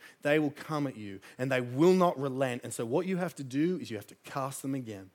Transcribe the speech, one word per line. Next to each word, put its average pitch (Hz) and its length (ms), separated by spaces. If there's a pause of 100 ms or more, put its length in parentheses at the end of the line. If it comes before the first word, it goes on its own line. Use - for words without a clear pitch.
(220)
They 147 180
will 147 120
come 147 360
at 123 80
you, 101 240 (180)
and 131 140
they 127 80
will 131 320
not 175 260
relent. 131 460
And 117 80
so 123 140
what 156 200
you 190 120
have 175 180
to 147 80
do 151 380
is 113 100
you 107 60
have 104 100
to - 160
cast 135 380
them 139 140
again. 107 400